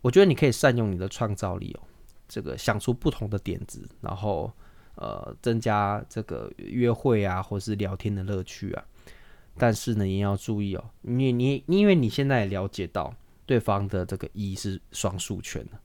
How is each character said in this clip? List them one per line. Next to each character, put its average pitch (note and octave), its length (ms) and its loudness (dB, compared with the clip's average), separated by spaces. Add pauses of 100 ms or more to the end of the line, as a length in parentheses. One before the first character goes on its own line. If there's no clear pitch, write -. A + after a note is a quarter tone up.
我 B2+ 80 4
觉 F#3 100 8
得 G3 60 10
你 C#3+ 100 4
可 D3+ 100 4
以 A#2+ 60 4
善 B2+ 240 4
用 A2 160 0
你 F2+ 40 -2
的 F#2 120 -4
创 G#2 260 -2
造 F#2 220 -4
力 F#2+ 240 -10
哦， - 20 -16 (460)
这 G#2+ 120 -8
个 D2 160 -8
想 G#2 220 0
出 A#2+ 160 0
不 D#3 160 2
同 G#2+ 180 -6
的 G#2 80 -2
点 F2+ 300 -4
子， - 220 -14 (120)
然 - 140 -6
后， G2+ 380 -4 (420)
呃， - 480 -10
增 A#2 180 2
加 G#2 480 0
这 A2 140 -8
个 A1+ 260 -8 (100)
约 A#2+ 340 2
会 A2 320 4
啊， F#2 180 -2
或 G2+ 160 -6
是 G#2 160 -4
聊 G2 220 -2
天 G#2 180 -2
的 F#2+ 80 -4
乐 F#2+ 220 -2
趣 - 300 -8
啊。 - 100 -10 (760)
但 C#3+ 160 4
是 A#2 200 -2
呢， G#2 120 2
也 F#2+ 120 0
要 G2+ 180 2
注 G#2 240 -4
意 G2 160 -2
哦， - 140 -12 (120)
因 A#2+ 160 -2
为 C3 140 4
你， C3 340 0
因 G3 200 4
为 G3 80 8
你 C3 140 4
现 C#3 200 0
在 C3 120 4
也 G2+ 60 0
了 F#2+ 220 -2
解 F#2 200 -6
到 D#2+ 260 -4 (320)
对 B2+ 120 4
方 G2+ 300 0
的 F#2 160 0
这 F#2+ 120 -6
个 - 160 -8
一 G2 220 -4
是 F#2+ 260 -6 (120)
双 F#2+ 260 -2
数 F#2 220 -6
权 - 220 -10 (100)
了 - 120 -18